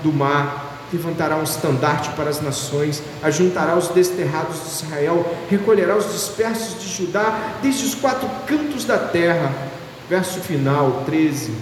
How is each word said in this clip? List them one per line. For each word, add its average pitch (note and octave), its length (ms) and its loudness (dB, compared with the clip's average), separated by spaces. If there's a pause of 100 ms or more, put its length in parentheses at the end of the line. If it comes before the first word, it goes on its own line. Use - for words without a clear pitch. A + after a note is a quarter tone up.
do D3+ 80 2
mar. C#3+ 680 0 (100)
Levantará D#3+ 460 0
um D#3+ 60 0
estandarte D3+ 680 0
para D3+ 200 -4
as D3 120 -2
nações, D3 600 -2 (220)
ajuntará E3+ 540 2
os F3 100 2
desterrados E3 680 2
de - 300 -8
Israel, D#3 400 0 (240)
recolherá G3+ 460 4
os G3+ 160 0
dispersos A3+ 720 -2
de - 80 -8
Judá, G#3 720 -2
desde C4+ 240 2
os - 100 -2
quatro B3+ 340 0 (160)
cantos D4 380 0
da A#3 140 2
terra." E3+ 560 2 (560)
Verso F3+ 320 0
final, C3+ 640 2
treze. C#3+ 560 0